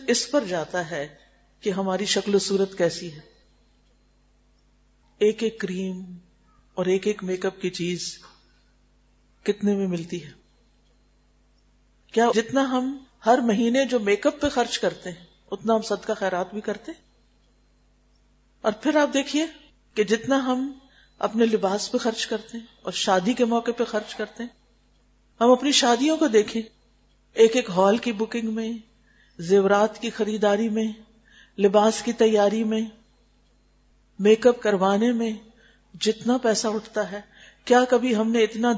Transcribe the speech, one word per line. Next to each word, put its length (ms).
اس 240
پر 120
جاتا 480
ہے 240
کہ 80
ہماری 360
شکل 300
و 40
صورت 380
کیسی 360
ہے۔ 60
ایک 240
ایک 160
کریم 440
اور 100
ایک 220
ایک 160
میک 220
اپ 160
کی 80
چیز 500
کتنے 320
میں 120
ملتی 360
ہے؟ 80
کیا 240
جتنا 260
ہم 360
ہر 120
مہینے 480
جو 140
میک 280
اپ 140
پہ 80
خرچ 300
کرتے 300
ہیں، 160
اتنا 240
ہم 60
صدقہ 380
خیرات 340
بھی 80
کرتے 300
ہیں؟ 160
اور 140
پھر 240
آپ 180
دیکھیے 320
کہ 100
جتنا 420
ہم 260
اپنے 260
لباس 460
پہ 60
خرچ 300
کرتے 300
ہیں 80
اور 100
شادی 420
کے 120
موقع 320
پہ 60
خرچ 320
کرتے 280
ہیں، 60
ہم 100
اپنی 200
شادیوں 460
کو 100
دیکھیں، 340
ایک 220
ایک 140
ہال 280
کی 140
بکنگ 420
میں، 200
زیورات 600
کی 100
خریداری 600
میں، 180
لباس 400
کی 120
تیاری 500
میں، 180
میک 280
اپ 140
کروانے 500
میں 200
جتنا 360
پیسہ 300
اٹھتا 440
ہے، 100
کیا 240
کبھی 260
ہم 160
نے 120
اتنا 340